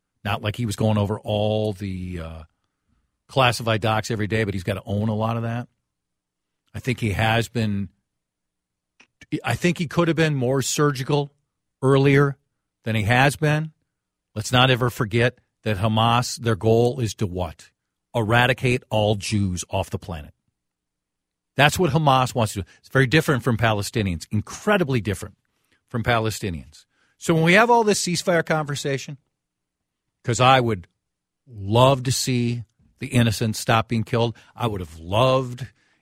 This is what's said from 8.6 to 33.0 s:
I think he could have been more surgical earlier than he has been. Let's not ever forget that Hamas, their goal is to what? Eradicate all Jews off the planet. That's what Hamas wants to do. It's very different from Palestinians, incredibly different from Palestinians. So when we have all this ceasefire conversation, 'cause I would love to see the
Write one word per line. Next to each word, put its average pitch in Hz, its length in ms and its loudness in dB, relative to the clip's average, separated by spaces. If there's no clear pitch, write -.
I 120 120 -4
think 175 220 0
he 160 100 -4
could 170 200 0
have 156 100 0
been 156 180 2
more 131 260 0
surgical 143 720 -2
earlier 139 560 4
than 113 120 -2
he 110 80 0
has 123 320 2
been. 156 380 -2
Let's - 180 -8
not 127 200 4
ever 123 180 2
forget 117 480 -2
that 107 140 -2
Hamas, 117 600 0
their 113 180 -2
goal 113 440 2
is 110 160 -4
to 107 120 -4
what? 87 420 -8
Eradicate 123 760 0
all 107 260 2
Jews 95 540 -2
off 98 200 -4
the - 100 -8
planet. 76 340 -14
That's 143 220 4
what 175 140 0
Hamas 135 420 2
wants 113 200 -2
to 98 80 -8
do. - 60 -12
It's - 100 -20
very 135 180 2
different 143 360 2
from 117 140 0
Palestinians, 104 760 -2
incredibly 135 680 -2
different 98 340 -8
from 117 160 -6
Palestinians. 110 800 -4
So - 160 -2
when 160 100 2
we 170 100 4
have 226 160 6
all 233 140 6
this 208 180 2
ceasefire 170 440 0
conversation, 143 720 -4
'cause 117 160 -2
I 131 200 6
would 110 280 -2
love 123 560 4
to 127 80 -2
see 120 520 -2
the 127 80 -10